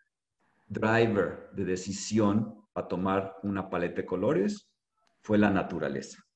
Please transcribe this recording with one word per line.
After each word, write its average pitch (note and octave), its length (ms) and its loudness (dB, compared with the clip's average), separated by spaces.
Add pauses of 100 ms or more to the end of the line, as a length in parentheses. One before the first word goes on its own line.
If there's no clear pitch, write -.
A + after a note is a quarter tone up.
(680)
driver G#2+ 840 2
de F#2+ 120 -4
decisión G2+ 1000 0 (100)
a F2+ 120 -4
tomar F#2+ 560 -2
una G2 260 -4
paleta F2 340 -2
de - 40 -8
colores D#3 680 0 (500)
fue G#2+ 140 2
la G#2 140 6
naturaleza. D2+ 720 -4 (120)